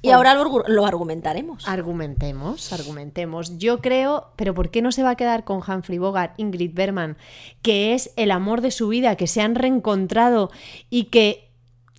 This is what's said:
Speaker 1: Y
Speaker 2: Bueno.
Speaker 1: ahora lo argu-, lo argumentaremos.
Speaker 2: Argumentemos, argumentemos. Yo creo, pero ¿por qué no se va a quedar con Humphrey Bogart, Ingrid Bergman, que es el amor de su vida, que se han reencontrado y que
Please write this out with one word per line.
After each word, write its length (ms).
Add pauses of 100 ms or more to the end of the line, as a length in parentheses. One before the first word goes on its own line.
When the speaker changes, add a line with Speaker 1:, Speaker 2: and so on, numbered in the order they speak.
Speaker 1:
Y 40
Speaker 2:
Bueno. 100
Speaker 1:
ahora 160
lo 100
argu-, 240
lo 200
argumentaremos. 800
Speaker 2:
Argumentemos, 1040
argumentemos. 880
Yo 220
creo, 540
pero 200
¿por 160
qué 100
no 100
se 120
va 80
a 40
quedar 280
con 180
Humphrey 380
Bogart, 400
Ingrid 340
Bergman, 440 (440)
que 320
es 220
el 160
amor 300
de 100
su 160
vida, 280
que 120
se 140
han 120
reencontrado 960 (400)
y 160
que 460 (480)